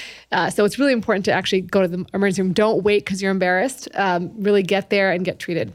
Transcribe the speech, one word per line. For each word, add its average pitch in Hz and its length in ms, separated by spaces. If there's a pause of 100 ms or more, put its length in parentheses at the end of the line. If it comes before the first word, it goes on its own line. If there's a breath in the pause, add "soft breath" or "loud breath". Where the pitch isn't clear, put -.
(320 loud breath)
Uh, 180 180
so 208 140
it's 208 160
really 277 140
important 208 320
to 202 60
actually 190 300
go 190 200
to 185 60
the 180 260
emergency 196 280
room. 185 120
Don't 214 300
wait 208 220
'cause 196 160
you're 196 100
embarrassed. 185 640
Um, 180 420
really 202 260
get 190 280
there 196 200
and 180 140
get - 140
treated. - 360